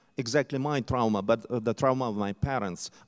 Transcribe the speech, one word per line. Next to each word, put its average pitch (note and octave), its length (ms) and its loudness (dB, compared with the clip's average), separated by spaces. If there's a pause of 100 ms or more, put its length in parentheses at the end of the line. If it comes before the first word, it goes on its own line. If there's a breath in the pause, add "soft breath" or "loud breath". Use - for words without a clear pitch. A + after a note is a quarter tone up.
(200 soft breath)
exactly C3 380 0
my C#3+ 240 0
trauma, A2+ 400 2
but, A2 240 2
uh, A#2+ 140 -2
the A2 160 0
trauma C3 340 2
of G#2 60 -4
my G2+ 180 -2
parents, G#2+ 560 -4 (180 soft breath)